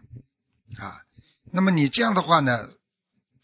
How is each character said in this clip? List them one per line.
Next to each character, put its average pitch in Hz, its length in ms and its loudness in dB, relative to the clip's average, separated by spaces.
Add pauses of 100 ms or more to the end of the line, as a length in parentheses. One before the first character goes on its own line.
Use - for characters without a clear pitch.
(800)
啊。 95 240 -16 (480)
那 180 100 -2
么 190 80 2
你 156 180 2
这 - 140 0
样 226 140 0
的 185 80 0
话 160 160 4
呢， 120 320 -2 (720)